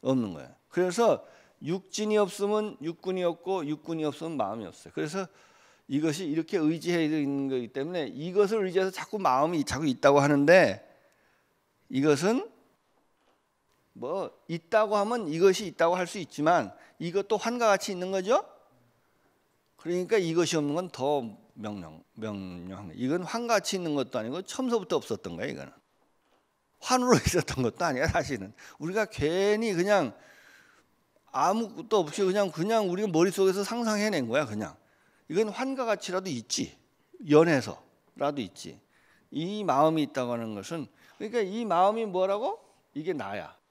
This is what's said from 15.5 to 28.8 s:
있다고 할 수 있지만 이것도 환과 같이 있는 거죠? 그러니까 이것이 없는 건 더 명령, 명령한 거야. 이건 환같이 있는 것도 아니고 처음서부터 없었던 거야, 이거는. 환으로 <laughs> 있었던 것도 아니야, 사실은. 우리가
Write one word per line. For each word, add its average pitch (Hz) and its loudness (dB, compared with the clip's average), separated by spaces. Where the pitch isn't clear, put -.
있다고 170 2
할 185 -2
수 214 -10
있지만 151 2
이것도 190 -2
환과 233 0
같이 202 2
있는 185 -6
거죠? 196 2
그러니까 180 0
이것이 170 2
없는 147 0
건 175 -4
더 127 -2
명령, 90 -12
명령한 95 -10
거야. 78 -16
이건 143 -2
환같이 226 -2
있는 170 -2
것도 127 -2
아니고 127 -8
처음서부터 233 -2
없었던 98 -4
거야, 101 -6
이거는. 69 -12
환으로 247 4
<laughs> 151 4
있었던 139 0
것도 120 -2
아니야, 143 0
사실은. 127 -4
우리가 190 -4